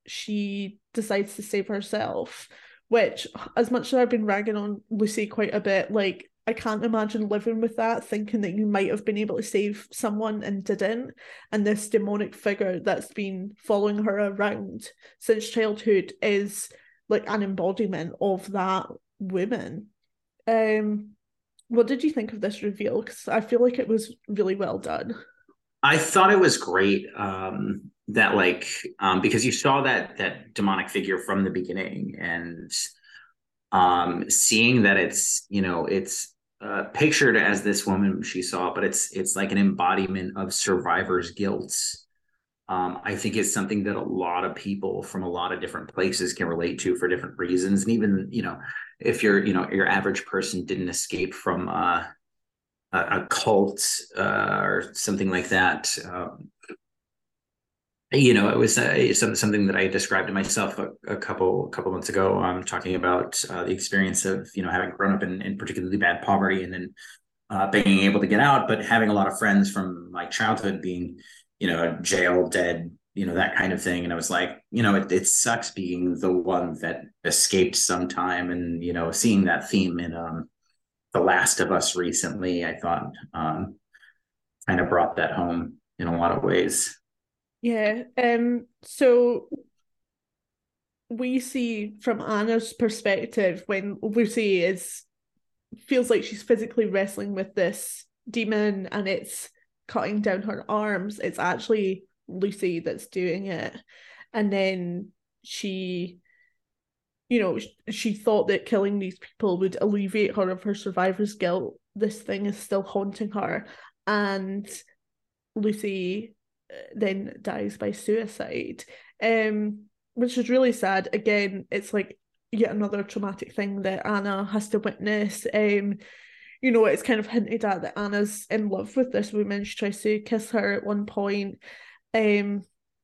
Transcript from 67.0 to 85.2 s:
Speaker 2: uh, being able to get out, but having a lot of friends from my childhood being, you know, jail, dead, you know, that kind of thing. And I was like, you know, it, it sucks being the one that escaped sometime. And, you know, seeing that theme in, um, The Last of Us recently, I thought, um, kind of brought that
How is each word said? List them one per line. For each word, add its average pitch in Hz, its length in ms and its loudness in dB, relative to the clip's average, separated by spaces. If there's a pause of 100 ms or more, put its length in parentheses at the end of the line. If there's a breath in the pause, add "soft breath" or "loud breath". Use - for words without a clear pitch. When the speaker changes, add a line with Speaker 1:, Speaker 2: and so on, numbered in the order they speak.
Speaker 2:
uh, 98 180 0
being 98 320 6
able 98 200 4
to 98 80 2
get 101 100 4
out, 139 300 6
but 107 160 0
having 113 240 4
a 104 60 2
lot 98 120 4
of 95 120 -2
friends 98 340 4
from 90 400 -6
my 87 140 -8
childhood 101 560 0
being, 87 360 -6 (420 loud breath)
you 90 80 0
know, 82 320 0
jail, 90 480 2
dead, 85 420 0 (240)
you 98 120 -2
know, 85 80 -2
that 92 200 0
kind 95 180 0
of 85 100 -4
thing. 87 200 0
And 87 100 -2
I 82 40 -4
was 85 140 -4
like, 90 400 -2
you 117 120 0
know, 101 120 6
it, 95 180 2
it 92 160 4
sucks - 420 2
being 90 480 -2
the 92 140 2
one 87 480 0
that 85 220 -4 (200)
escaped 87 540 4
sometime. 90 720 0
And, 85 320 -4
you 85 120 -2
know, 82 180 -2
seeing 98 320 4
that 82 240 2
theme 92 320 2
in, 85 160 -6
um, 82 320 -8 (640)
The 95 80 2
Last 92 400 4
of 92 100 2
Us 90 260 0
recently, 87 680 -2
I 80 140 -6
thought, - 340 -2 (220)
um, 82 400 -4 (920 soft breath)
kind 90 140 2
of 85 80 2
brought 85 280 2
that 80 160 0